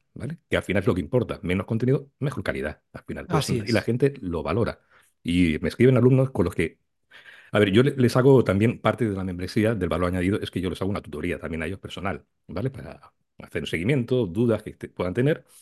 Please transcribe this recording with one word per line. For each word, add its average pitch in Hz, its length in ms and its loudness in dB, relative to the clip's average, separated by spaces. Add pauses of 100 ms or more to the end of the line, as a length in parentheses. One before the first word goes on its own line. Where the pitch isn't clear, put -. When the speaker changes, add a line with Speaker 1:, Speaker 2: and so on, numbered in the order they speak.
(140)
Speaker 1:
¿vale? 82 260 -10 (100)
Que 101 80 0
al 85 60 -2
final 92 200 -2
es - 40 -2
lo 107 80 2
que 90 60 -2
importa. 101 420 -2
Menos 92 220 -2
contenido, 123 440 -2 (100)
mejor - 240 -6
calidad, - 380 -6 (120)
al - 100 -16
final. - 240 -12
Pues, 160 160 0
Speaker 2:
Así 127 220 -2
Speaker 1:
y 107 60 -4
la 107 100 2
Speaker 2:
es. - 20 -2
Speaker 1:
gente 123 380 0
lo 85 220 -4
valora. 90 360 -2 (440)
Y 87 380 2
me 80 80 -2
escriben 127 280 6
alumnos 131 340 4
con 92 140 0
los 87 100 -6
que, - 240 -4 (720)
a 107 80 2
ver, 104 120 4
yo 110 120 6
le-, 143 140 0
les 123 200 4
hago 131 260 8
también 101 380 2
parte 110 280 0
de 98 60 -2
la 95 80 -6
membresía 95 520 -2
del 90 140 -2
valor 85 200 0
añadido, 90 320 0
es - 100 -8
que 95 100 -4
yo 90 80 -2
les - 120 -6
hago 95 100 -2
una 90 100 -6
tutoría 76 380 -6
también 80 240 -8
a 78 40 -4
ellos 87 120 -8
personal, 82 460 -10 (220)
¿vale? 104 240 -6
Para - 420 -18 (260)
hacer - 240 -8
un 73 40 -8
seguimiento, 120 600 0
dudas 107 360 0
que - 100 -14
te-, - 160 -14
puedan 90 240 -4
tener. 143 320 0 (160)